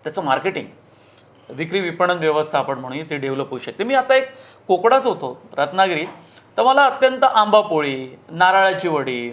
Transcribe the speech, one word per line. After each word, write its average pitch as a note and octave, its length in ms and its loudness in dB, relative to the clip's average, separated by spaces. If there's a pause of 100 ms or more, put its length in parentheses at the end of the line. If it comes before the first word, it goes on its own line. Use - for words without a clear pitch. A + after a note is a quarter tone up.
त्याचं F3 180 -8
मार्केटिंग, D3 440 -2 (840)
विक्री E3 300 -6
विपणन F3 380 -2
व्यवस्था D3+ 400 0
आपण C3+ 200 -4
म्हणूया, C3 320 -10
ती D3 60 -6
डेव्हलप C3+ 340 -6
होऊ C3 80 -8
शकते. B2 260 -8
मी B3+ 100 -2
आता C4 200 2
एक C4 140 2 (400)
कोकणात A3+ 360 4
होतो, C#3+ 380 -4 (160)
रत्नागिरीत, E3+ 480 0 (520)
तर G#3+ 40 2
मला C4+ 200 4
अत्यंत C4 420 2
आंबा G#3+ 360 4
पोळी, C#3 580 -4 (120)
नारळाची F#3 580 2
वडी B2+ 440 -4